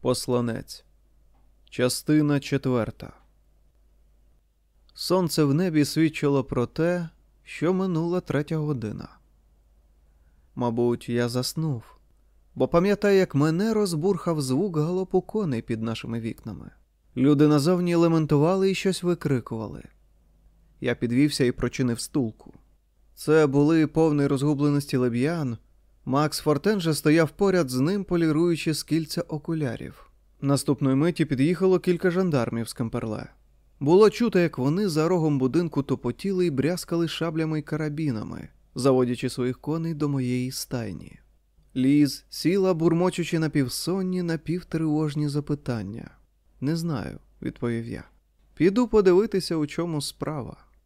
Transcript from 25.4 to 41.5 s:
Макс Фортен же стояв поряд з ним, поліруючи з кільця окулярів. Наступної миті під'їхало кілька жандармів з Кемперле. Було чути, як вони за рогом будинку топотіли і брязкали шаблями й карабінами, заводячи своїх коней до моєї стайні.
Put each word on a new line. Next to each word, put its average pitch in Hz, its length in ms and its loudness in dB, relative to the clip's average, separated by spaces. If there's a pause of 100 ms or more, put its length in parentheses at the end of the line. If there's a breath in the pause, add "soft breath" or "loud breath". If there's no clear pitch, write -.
Макс 143 340 0
Фортен 175 400 0
же 165 140 0
стояв 156 360 4
поряд 180 400 2
з 127 100 -2
ним, 185 240 0
поліруючи 165 680 0
з 143 100 -6
кільця 160 380 -2
окулярів. 151 880 -6 (300)
Наступної 135 540 2
миті 160 300 2
під'їхало 175 540 2
кілька 180 320 0
жандармів 143 580 0
з - 40 -12
Кемперле. 117 560 -6 (500)
Було 185 300 8
чути, 214 300 0
як 170 180 0
вони 160 320 0
за 156 180 0
рогом 156 320 2
будинку 139 440 0
топотіли 180 640 -2
і 170 60 0
брязкали 170 560 -2
шаблями 156 520 -4
й - 20 -8
карабінами, 151 880 -6 (260)
заводячи 127 540 2
своїх 127 300 -4
коней 165 340 -6
до 147 160 -4
моєї 127 420 -2
стайні. - 680 -10 (560)